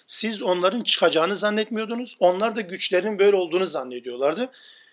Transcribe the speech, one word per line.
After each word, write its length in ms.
Siz 340
onların 400
çıkacağını 540
zannetmiyordunuz. 840
Onlar 360
da 60
güçlerinin 580
böyle 160
olduğunu 300
zannediyorlardı. 840